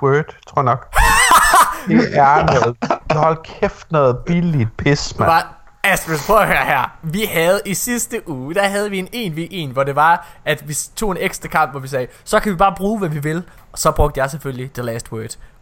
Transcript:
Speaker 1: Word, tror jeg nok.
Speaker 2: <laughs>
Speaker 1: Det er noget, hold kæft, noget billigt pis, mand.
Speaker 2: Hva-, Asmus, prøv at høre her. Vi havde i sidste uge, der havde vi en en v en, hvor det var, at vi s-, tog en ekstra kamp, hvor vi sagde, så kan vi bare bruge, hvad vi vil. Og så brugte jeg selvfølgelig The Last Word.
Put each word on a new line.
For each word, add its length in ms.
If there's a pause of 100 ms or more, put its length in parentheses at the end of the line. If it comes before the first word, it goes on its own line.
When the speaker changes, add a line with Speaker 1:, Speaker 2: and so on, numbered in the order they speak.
Speaker 1:
Word, 220 (220)
tror 160
jeg 20
nok. 300 (420)
Speaker 2:
<laughs> 520
Speaker 1:
Det 300
er 260
noget, 320 (360)
hold 320
kæft, 480
noget 260
billigt 580
pis, 420
mand. 120
Speaker 2:
Hva-, 160 (380)
Asmus, 420
prøv 120
at 80
høre 180
her. 380
Vi 300
havde 340
i 80
sidste 540
uge, 260
der 140
havde 220
vi 80
en 140
en 240
v 140
en, 200
hvor 140
det 120
var, 300 (180)
at 240
vi 40
s-, 240
tog 140
en 100
ekstra 280
kamp, 220
hvor 100
vi 80
sagde, 180 (180)
så 160
kan 120
vi 40
bare 200
bruge, 220
hvad 100
vi 100
vil. 240 (300)
Og 60
så 120
brugte 300
jeg 100
selvfølgelig 420
The 100
Last 300
Word. 240 (260)